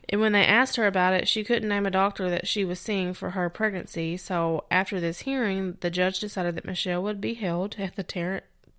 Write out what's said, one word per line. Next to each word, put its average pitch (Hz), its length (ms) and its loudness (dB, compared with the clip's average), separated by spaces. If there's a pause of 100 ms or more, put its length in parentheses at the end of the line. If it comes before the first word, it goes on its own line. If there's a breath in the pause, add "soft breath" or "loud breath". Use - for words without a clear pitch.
And 202 120 2
when 214 120 4
they 202 120 6
asked 240 300 4
her 226 100 2
about 190 280 4
it, - 140 0
she 214 160 0
couldn't 226 260 0
name 202 160 2
a 190 60 0
doctor 190 380 2
that - 180 -2
she 202 180 0
was 180 140 -2
seeing 190 340 -2
for 180 180 -6
her 180 180 0
pregnancy. 175 680 -4
So 165 520 0
after 185 300 0
this 170 220 -2
hearing, 190 580 -2
the 175 100 0
judge 180 300 0
decided 180 360 -2
that - 100 -8
Michelle 180 360 -2
would 202 200 -4
be 220 140 -2
held 190 440 -2
at 185 160 -4
the 185 80 -4
Tarrant, 180 400 -4 (360)